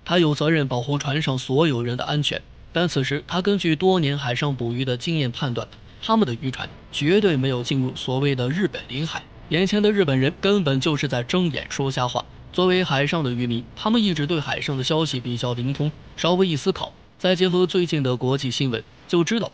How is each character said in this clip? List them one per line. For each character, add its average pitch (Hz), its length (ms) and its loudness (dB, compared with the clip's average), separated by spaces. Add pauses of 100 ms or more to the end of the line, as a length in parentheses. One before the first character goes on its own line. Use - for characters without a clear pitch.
他 - 140 0
有 151 160 4
责 151 160 0
任 156 160 2
保 123 160 -2
护 143 160 -2
船 143 240 -2
上 131 160 -2
所 139 300 2
有 120 160 0
人 120 120 -4
的 - 80 -4
安 147 200 -2
全， - 180 -4 (300)
但 170 160 2
此 139 160 -2
时 143 240 -4
他 175 120 -2
根 202 160 0
据 165 200 0
多 185 240 4
年 143 180 0
海 131 160 -4
上 139 220 -2
捕 120 160 -4
鱼 127 120 -2
的 127 120 -2
经 165 220 -4
验 131 120 0
判 123 240 -4
断， - 140 -6 (340)
他 220 140 2
们 214 100 4
的 117 140 -4
渔 135 100 -4
船 - 180 -10 (220)
绝 175 300 4
对 185 160 4
没 131 120 0
有 123 140 -2
进 135 180 0
入 127 140 -2
所 131 240 -4
谓 139 160 2
的 127 160 -2
日 180 160 0
本 - 220 -4
领 139 180 -6
海， - 160 -8 (280)
眼 175 140 2
前 208 160 2
的 208 120 4
日 202 120 4
本 135 140 2
人 135 220 2
根 202 240 2
本 139 160 2
就 151 160 0
是 147 100 -2
在 131 160 -2
睁 175 300 0
眼 85 180 -8
说 135 180 -2
瞎 127 200 -2
话。 - 160 -2 (280)
作 180 140 2
为 185 160 4
海 143 240 2
上 165 160 0
的 127 100 0
渔 120 140 -2
民， 120 180 -2 (120)
他 - 140 -2
们 233 120 4
一 202 100 2
直 151 140 0
对 165 140 0
海 139 200 -6
上 139 160 -4
的 131 60 -2
消 156 220 2
息 135 160 -4
比 120 180 -6
较 123 160 -2
灵 123 180 -2
通， 147 200 -2 (240)
稍 165 180 2
微 190 140 4
一 160 80 0
思 185 160 0
考， - 200 -6 (240)
再 185 200 2
结 185 120 2
合 180 160 4
最 180 220 0
近 151 160 0
的 127 140 2
国 127 200 0
际 135 140 -2
新 131 220 0
闻， 110 100 -4 (240)
就 175 160 2
知 220 160 0
道 - 160 -4